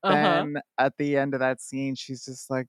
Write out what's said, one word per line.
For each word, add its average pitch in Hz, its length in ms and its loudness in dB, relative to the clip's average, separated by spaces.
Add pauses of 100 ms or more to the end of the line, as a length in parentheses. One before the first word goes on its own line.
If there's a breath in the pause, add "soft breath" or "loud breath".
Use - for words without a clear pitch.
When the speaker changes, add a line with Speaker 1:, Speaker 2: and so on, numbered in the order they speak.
Speaker 1:
Uh-huh. 175 420 4
Speaker 2:
then 147 120 -6 (220)
at 135 180 2
the 143 200 2
end 139 180 2
of 127 60 -2
that 131 200 0
scene, 269 340 -4
she's - 300 -12
just - 240 -14
like, 131 180 -2